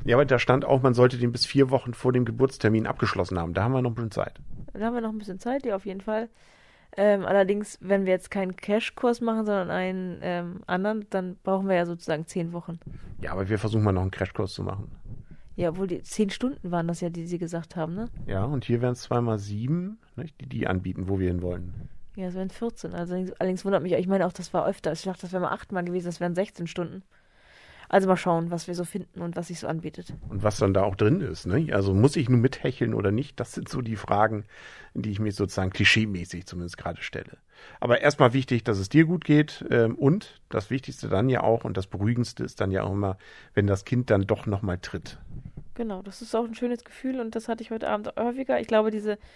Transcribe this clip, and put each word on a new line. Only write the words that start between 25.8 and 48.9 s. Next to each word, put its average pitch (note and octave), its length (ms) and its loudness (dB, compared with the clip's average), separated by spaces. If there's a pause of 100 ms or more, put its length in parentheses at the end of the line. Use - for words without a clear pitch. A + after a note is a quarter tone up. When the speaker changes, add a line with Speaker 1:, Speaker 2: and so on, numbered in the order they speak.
Speaker 2:
gewesen, F3 220 -4
das E3+ 120 -6
wären F3 160 -2
sechzehn F3+ 320 -4
Stunden. F3+ 360 -8 (880)
Also F#3+ 180 6
mal F#3 80 6
schauen, E3+ 340 0
was E3+ 160 -6
wir F3 80 -6
so F3 100 -4
finden F3+ 360 -10
und E3+ 160 -6
was E3+ 120 -6
sich E3+ 120 -10
so - 80 -8
anbietet. E3 460 -8 (160)
Speaker 1:
Und G2+ 120 -4
was G#2 140 2
dann G2 160 4
da F#2+ 100 4
auch G2 140 0
drin C3+ 240 4
ist, - 260 -6
ne? C#3 260 2
Also G2 200 4
muss A2+ 240 6
ich B2+ 140 2
nun A#2+ 100 6
mithecheln A#2+ 540 0
oder G2+ 180 2
nicht? C3+ 260 -2
Das - 140 -6
sind - 160 -8
so C3 140 -4
die A2+ 140 -4
Fragen, G#2 480 2 (500)
die G#2 160 -4
ich G2+ 100 -2
mir G#2+ 100 0
sozusagen F#2 400 0
klischeemäßig F#2+ 760 2
zumindest F2 320 -10
gerade E2+ 240 -8
stelle. - 340 -10 (440)
Aber A#2+ 200 4
erstmal C3+ 320 6
wichtig, C3 320 2
dass G#2 140 2
es F#2+ 100 -2
dir D#3+ 160 8
gut E3 200 0
geht, D3+ 460 4
ähm, A2+ 240 4
und - 540 0
das G#2+ 220 -4
Wichtigste B2+ 380 -6
dann G#2 200 2
ja C3 140 2
auch A2+ 220 2
und G#2 120 -4
das F#2+ 100 -2
Beruhigendste A#2 580 -2
ist - 180 -6
dann G2 80 0
ja F#2+ 120 0
auch G2 100 -2
immer, G2 260 -2 (340)
wenn G2+ 140 4
das G2 180 2
Kind B2 240 0
dann G2 180 4
doch - 200 0
nochmal G2 320 -2
tritt. - 400 -10 (560)
Speaker 2:
Genau, G#3+ 260 -6
das G3 220 -16
ist A3+ 120 -8
auch A#3 120 2
ein A3+ 80 -8
schönes A#3+ 300 -4
Gefühl C4 360 -6
und A3+ 160 -4
das A3 120 -8
hatte A3+ 140 -4
ich - 80 -12
heute A3+ 180 -4
Abend G#3 300 -2
häufiger. A#3+ 400 0
Ich A#3 80 -4
glaube, G#3+ 240 4